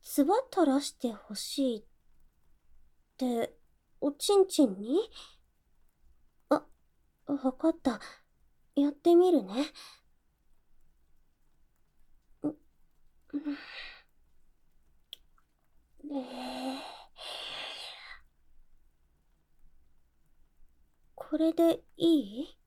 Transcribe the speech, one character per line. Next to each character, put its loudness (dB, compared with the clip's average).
つ 0
ば 4
垂 4
ら 2
し -8
て -6
ほ -14
し -2
い -10
っ -20
て、 -4
お 0
ち 0
ん 6
ち 4
ん -2
に？ 0
あ、 2
わ -2
か 0
っ 0
た。 -2
や 4
っ -4
て 4
み 8
る 4
ね。 -4
う、 -4
う -14
ん。 -6
ね -8
え。 -14
こ -8
れ 2
で 2
い 2
い？ -16